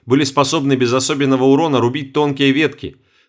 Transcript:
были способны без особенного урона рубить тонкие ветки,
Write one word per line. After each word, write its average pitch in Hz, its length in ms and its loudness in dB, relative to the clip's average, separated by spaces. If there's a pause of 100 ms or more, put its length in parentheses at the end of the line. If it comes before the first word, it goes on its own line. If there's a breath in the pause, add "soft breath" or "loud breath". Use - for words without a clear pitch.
были 139 180 2
способны 139 500 0
без 123 200 0
особенного 135 500 0
урона 139 360 2
рубить 135 340 -4
тонкие 143 380 0
ветки, 131 440 -4 (320)